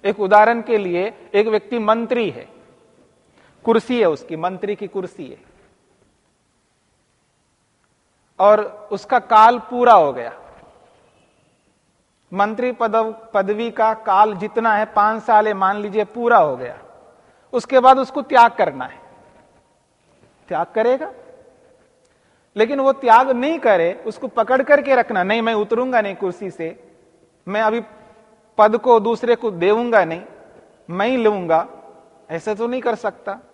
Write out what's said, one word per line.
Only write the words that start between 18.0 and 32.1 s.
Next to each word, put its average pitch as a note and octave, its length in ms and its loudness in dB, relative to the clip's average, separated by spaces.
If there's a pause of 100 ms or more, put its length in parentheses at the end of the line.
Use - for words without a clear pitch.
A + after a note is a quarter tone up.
त्याग A#3 300 4
करना C#3+ 340 -4
है, - 160 -20 (1500)
त्याग F3 280 -6
करेगा। B3+ 360 -2 (1400)
लेकिन A#3 240 -2
वो C4+ 120 2
त्याग C4 400 2
नहीं C4+ 280 -2
करे, F#3 480 0
उसको A3 200 -12
पकड़ B3 340 -2
करके C#4 340 2
रखना, A3 280 0
"नहीं, G#3+ 180 -2
मैं A3+ 120 -2
उतरूंगा A3+ 480 -2
नहीं G3 140 -6
कुर्सी F#3 360 -8
से, - 460 -14 (500)
मैं G#3 140 -4
अभी A3 200 -2 (760)
पद G#3+ 200 4
को A#3 220 4
दूसरे A#3 360 -2
को A3+ 160 -6
देऊंगा G#3 540 2
नहीं, - 180 -10 (680)
मैं F#3+ 180 -4
ही C4 100 -2
लूंगा", F3+ 500 0 (640)